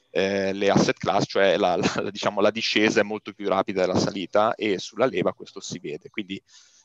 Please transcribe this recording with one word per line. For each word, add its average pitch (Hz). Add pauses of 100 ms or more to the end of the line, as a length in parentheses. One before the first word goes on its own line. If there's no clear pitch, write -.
(120)
eh, 98
le 98
asset -
class, 95
cioè 98
la, 90
la, 95
la, 104
diciamo, 104
la 104
discesa 110
è -
molto 104
più 101
rapida 95
della 90
salita 101
e 104
sulla 107
leva 95
questo -
si -
vede, 78
quindi, 98 (440)